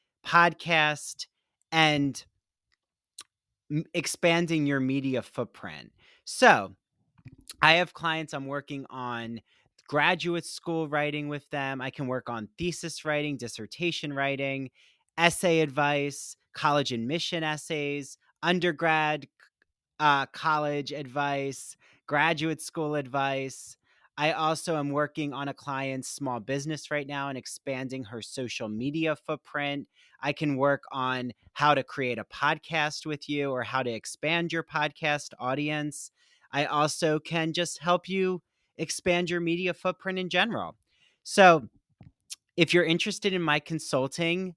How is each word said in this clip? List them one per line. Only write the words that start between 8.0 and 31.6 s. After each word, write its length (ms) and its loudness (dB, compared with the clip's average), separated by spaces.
I'm 120 -8
working 420 -8
on 520 -8
graduate 580 2
school 420 -4
writing 400 -2
with 220 -8
them. 300 -4
I 100 -6
can 160 -6
work 240 -4
on 260 -6
thesis 480 -6
writing, 320 -2
dissertation 760 -6
writing, 580 -2
essay 420 4
advice, 760 0
college 380 2
admission 500 -2
essays, 760 -4
undergrad, 840 2
uh, 280 4
college 680 0
advice, 840 -4
graduate 560 2
school 320 -4
advice. 840 -4
I 160 2
also 440 0
am 140 -2
working 420 -2
on 160 -6
a 60 -8
client's 540 -6
small 320 -6
business 500 -6
right 160 -2
now 220 -6
and 80 -6
expanding 680 -8
her 180 -10
social 460 -8
media 480 -2
footprint. 720 -6
I 100 0
can 240 0
work 360 2
on 400 -4
how 200 6